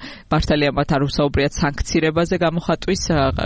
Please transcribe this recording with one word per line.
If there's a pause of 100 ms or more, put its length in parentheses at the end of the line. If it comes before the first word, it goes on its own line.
(240)
მართალია,
მათ
არ
უსაუბრიათ
სანქცირებაზე
გამოხატვის,
ა, (260)